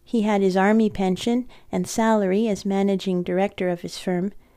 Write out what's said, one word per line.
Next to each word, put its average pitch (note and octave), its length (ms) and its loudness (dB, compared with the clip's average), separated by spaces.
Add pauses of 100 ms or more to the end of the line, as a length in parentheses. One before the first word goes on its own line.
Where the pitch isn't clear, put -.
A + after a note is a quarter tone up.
He A3+ 200 -2
had G#3 200 2
his F#3 140 2
army G#3+ 340 4
pension G#3 560 -2 (240)
and F#3 160 -4
salary A3 600 2
as G3 160 -4
managing G3 580 0
director F#3 460 -2
of F3 140 -4
his - 160 -12
firm. F#3 340 -2 (240)